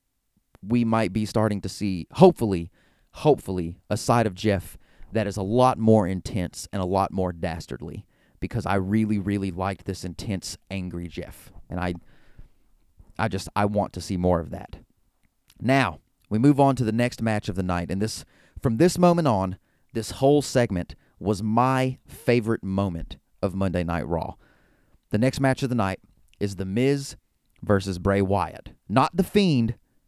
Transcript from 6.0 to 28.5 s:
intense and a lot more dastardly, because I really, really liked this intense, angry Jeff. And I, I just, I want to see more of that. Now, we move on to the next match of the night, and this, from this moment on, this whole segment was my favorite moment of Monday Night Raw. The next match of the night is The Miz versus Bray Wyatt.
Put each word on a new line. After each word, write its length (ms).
intense 640
and 80
a 60
lot 260
more 200
dastardly, 760
because 260
I 120
really, 420
really 320
liked 360
this 180
intense, 520
angry 380
Jeff. 420
And 120
I, 140
I 100
just, 280
I 80
want 300
to 60
see 160
more 240
of 100
that. 260
Now, 400
we 100
move 220
on 160
to 80
the 80
next 280
match 280
of 80
the 60
night, 280
and 100
this, 240
from 140
this 200
moment 320
on, 300
this 200
whole 300
segment 520
was 240
my 640
favorite 580
moment 540
of 120
Monday 300
Night 220
Raw. 280
The 80
next 220
match 220
of 60
the 60
night 260
is 180
The 80
Miz 520
versus 360
Bray 240
Wyatt. 480